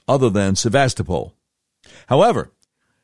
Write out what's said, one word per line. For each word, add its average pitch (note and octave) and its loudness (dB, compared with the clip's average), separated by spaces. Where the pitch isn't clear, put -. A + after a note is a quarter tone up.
other B2+ 2
than G2 0
Sevastopol. G2+ -2
However, D#3 0